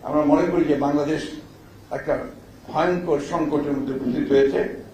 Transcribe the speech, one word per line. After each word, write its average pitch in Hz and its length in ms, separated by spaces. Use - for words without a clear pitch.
আমরা 151 160
মনে 165 200
করি 165 180
যে 139 60
বাংলাদেশ 147 360
একটা 151 180
ভয়ঙ্কর 170 500
সংকটের 143 460
মধ্যে 131 220
উপস্থিত 135 340
হয়েছে 139 280